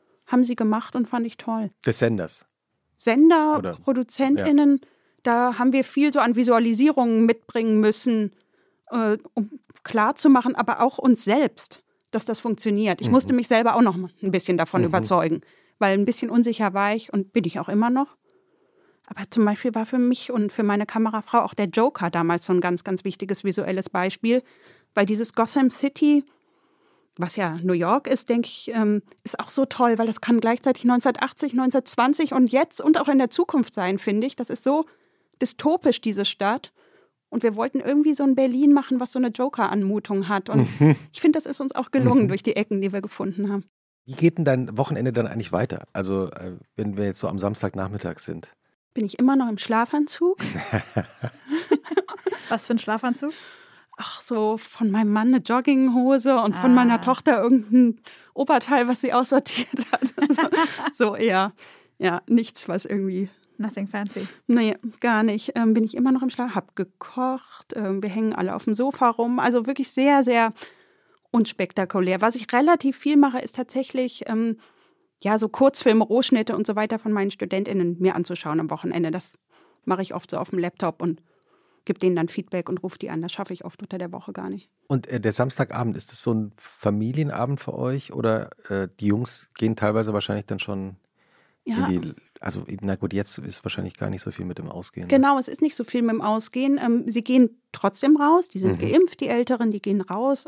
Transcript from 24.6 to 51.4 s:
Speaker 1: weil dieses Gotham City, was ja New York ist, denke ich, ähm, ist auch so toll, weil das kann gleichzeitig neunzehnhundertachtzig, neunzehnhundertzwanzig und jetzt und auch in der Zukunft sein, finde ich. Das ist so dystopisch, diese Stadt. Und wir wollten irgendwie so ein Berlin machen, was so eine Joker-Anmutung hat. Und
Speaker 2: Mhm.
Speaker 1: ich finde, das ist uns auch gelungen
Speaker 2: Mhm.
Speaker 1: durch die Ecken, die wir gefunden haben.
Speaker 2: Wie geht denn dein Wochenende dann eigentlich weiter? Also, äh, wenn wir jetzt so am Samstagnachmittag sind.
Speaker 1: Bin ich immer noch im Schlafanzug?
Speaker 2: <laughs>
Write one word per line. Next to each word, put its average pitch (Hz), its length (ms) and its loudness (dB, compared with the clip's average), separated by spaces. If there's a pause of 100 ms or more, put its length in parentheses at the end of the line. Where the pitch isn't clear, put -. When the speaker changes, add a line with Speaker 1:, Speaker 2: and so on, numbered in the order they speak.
Speaker 1:
weil 202 120 2
dieses 214 280 -2
Gotham 247 360 2
City, 285 540 2 (920)
was 170 200 -6
ja 170 260 -2
New 185 120 0
York 180 320 0
ist, - 220 -2
denke 233 200 0
ich, - 240 -12
ähm, 208 300 0 (220)
ist - 160 -8
auch - 100 -10
so 269 160 0
toll, 240 320 2
weil 226 80 0
das 226 140 -4
kann 233 200 2
gleichzeitig 240 440 0
neunzehnhundertachtzig, 247 680 0
neunzehnhundertzwanzig 262 800 0
und 262 200 4
jetzt 277 280 0
und 311 200 4
auch 294 80 0
in 269 100 4
der 262 120 4
Zukunft 311 440 0
sein, 190 240 -2
finde 214 280 0
ich. 277 100 -8
Das 247 120 -8
ist - 160 -8
so 302 220 2 (540)
dystopisch, 302 600 0
diese 202 240 -4
Stadt. - 480 -4 (560)
Und - 140 -4
wir 214 140 0
wollten 254 240 -2
irgendwie 294 340 2
so 285 100 -4
ein 269 100 4
Berlin 269 380 4
machen, 269 280 2
was 247 120 -6
so 262 60 -4
eine 247 100 0
Joker-Anmutung 202 1000 -2
hat. 196 220 -2
Und 127 180 4 (120)
Speaker 2:
Mhm. 151 160 8 (160)
Speaker 1:
ich - 80 -18
finde, 320 180 4
das - 80 -4
ist - 140 -8
uns 269 140 -6
auch - 160 -6
gelungen 262 340 4
Speaker 2:
Mhm. 190 40 2
Speaker 1:
durch 196 140 -4
die - 140 -2
Ecken, 202 260 -2
die 196 100 -2
wir 202 80 -6
gefunden 196 500 -6
haben. 196 140 -4 (400)
Speaker 2:
Wie 131 100 -16
geht 165 240 0
denn 165 60 -2
dein 127 320 0
Wochenende 127 360 -2
dann 113 140 0
eigentlich - 260 -8
weiter? - 420 -4
Also, 95 360 -4
äh, 92 220 -14 (240)
wenn 104 200 -6
wir 104 100 -2
jetzt 95 120 -6
so 98 100 -4
am 98 100 -6
Samstagnachmittag 95 800 -6
sind. 85 300 -12 (460)
Speaker 1:
Bin 214 120 -2
ich - 120 -12
immer 269 180 4
noch 254 120 0
im 214 80 -6
Schlafanzug? 294 800 -2
Speaker 2:
<laughs> - 640 -6 (1500)